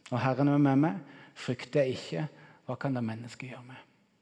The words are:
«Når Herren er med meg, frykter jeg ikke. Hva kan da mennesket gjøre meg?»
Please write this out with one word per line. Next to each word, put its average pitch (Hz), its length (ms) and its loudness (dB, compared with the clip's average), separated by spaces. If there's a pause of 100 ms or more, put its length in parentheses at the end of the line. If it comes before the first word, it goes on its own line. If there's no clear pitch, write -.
(120)
«Når 120 120 0
Herren 131 300 4
er 147 80 6
med 139 220 6
meg, 185 160 0 (360)
frykter - 480 -2
jeg 131 140 -2
ikke. 156 300 -6 (400)
Hva 127 120 -6
kan 139 160 -2
da 123 80 -2
mennesket 117 460 -8
gjøre 127 160 -16
meg?» 127 160 -18 (400)